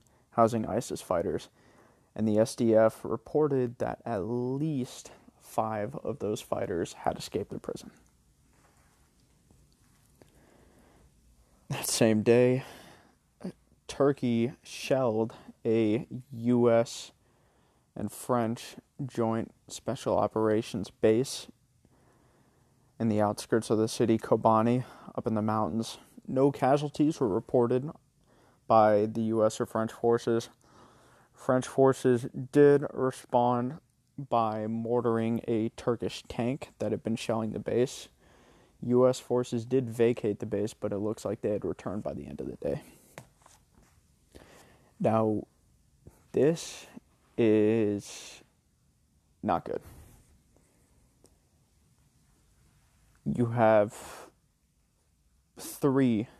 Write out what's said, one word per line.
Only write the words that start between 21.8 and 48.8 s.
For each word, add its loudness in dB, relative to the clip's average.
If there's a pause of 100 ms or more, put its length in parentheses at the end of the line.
in 0
the 0
outskirts 0
of 2
the 2
city 2
Kobani, 2 (320)
up -6
in -2
the -2
mountains. -2 (300)
No 2
casualties 0
were 0
reported 0 (800)
by 6
the -4
U 2
S 0
or -2
French -4
forces. 0 (840)
French -2
forces 2 (240)
did 6
respond 0 (380)
by -2
mortaring 0
a 0
Turkish -4
tank -6 (100)
that -4
had -6
been -4
shelling -4
the -8
base. -2 (720)
U 4
S 0
forces -4
did -2
vacate 0
the -8
base, -4
but -8
it -6
looks -6
like -6
they -2
had -4
returned -8
by -8
the -12
end -12
of -8
the -12
day. -6 (2250)
Now, 0 (880)
this 0 (500)
is 0 (1000)